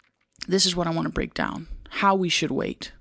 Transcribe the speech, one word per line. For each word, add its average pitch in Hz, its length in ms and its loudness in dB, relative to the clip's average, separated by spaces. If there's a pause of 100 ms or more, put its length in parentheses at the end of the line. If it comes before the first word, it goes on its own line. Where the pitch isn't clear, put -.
(480)
This 190 180 4
is 180 100 -2
what 175 120 0
I 165 40 0
want 165 140 0
to 160 80 -4
break - 220 -4
down. - 320 -4 (220)
How 196 260 4
we 185 140 2
should 156 200 2
wait. - 520 -4